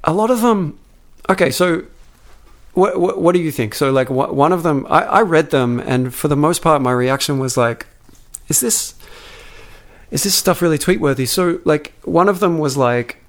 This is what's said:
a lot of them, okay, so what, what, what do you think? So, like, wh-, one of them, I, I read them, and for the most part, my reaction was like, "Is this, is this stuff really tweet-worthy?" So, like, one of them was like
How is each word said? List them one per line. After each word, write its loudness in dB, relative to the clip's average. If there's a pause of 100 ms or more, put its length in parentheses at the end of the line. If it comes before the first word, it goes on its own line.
a 0
lot 0
of 2
them, 0 (500)
okay, 2
so 0 (920)
what, 0
what, -2
what 4
do 4
you -2
think? -4
So, 0
like, 2
wh-, -2
one 2
of -2
them, -2
I, 2
I 2
read 2
them, 0
and -2
for -4
the 2
most 0
part, 2
my 0
reaction 0
was -4
like, -2 (640)
"Is -2
this, -4 (1160)
is -4
this -2
stuff 0
really 2
tweet-worthy?" 0
So, 0
like, 0 (120)
one 2
of 0
them 0
was -2
like 0 (120)